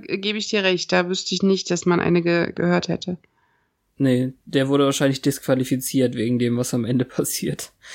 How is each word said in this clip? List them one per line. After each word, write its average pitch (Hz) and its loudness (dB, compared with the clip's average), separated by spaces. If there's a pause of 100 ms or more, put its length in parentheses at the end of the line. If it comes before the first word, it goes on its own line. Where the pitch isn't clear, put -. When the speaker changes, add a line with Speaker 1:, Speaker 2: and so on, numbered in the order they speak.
Speaker 1:
äh, 202 -4
gebe 208 -2
ich 214 -6
dir 208 0
recht, 185 0
da 180 2
wüsste 185 -4
ich 180 -2
nicht, 190 2
dass 175 -2
man 175 4
eine 170 2
ge-, 170 0
gehört 175 0
hätte. 180 -6 (840)
Speaker 2:
Nee, 127 2 (120)
der 135 0
wurde 139 4
wahrscheinlich 139 0
disqualifiziert 131 0
wegen 120 0
dem, 120 2
was 123 -2
am 117 0
Ende 127 0
<laughs> - -8
passiert. - -4 (240)